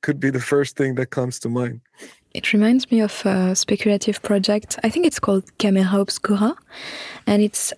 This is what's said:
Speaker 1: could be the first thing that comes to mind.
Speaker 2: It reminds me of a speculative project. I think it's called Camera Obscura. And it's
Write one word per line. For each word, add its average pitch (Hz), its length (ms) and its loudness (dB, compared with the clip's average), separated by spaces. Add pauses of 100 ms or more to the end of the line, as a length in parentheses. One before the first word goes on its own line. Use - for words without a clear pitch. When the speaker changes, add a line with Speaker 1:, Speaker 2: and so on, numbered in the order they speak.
Speaker 1:
could 143 180 -2
be 135 100 0
the 131 100 -2
first 143 360 0
thing 135 200 0
that 127 140 -2
comes 127 300 -4
to - 80 -4
mind. 120 320 -4 (520)
Speaker 2:
It - 200 -4
reminds 226 400 4
me 226 80 4
of 214 260 -2
a 185 300 2
speculative 202 640 0
project. 208 640 0
I 220 60 0
think 339 160 2
it's - 120 -2
called 196 260 0 (140)
Camera 190 300 4 (120)
Obscura. 208 540 0 (720)
And 208 160 4
it's - 360 -2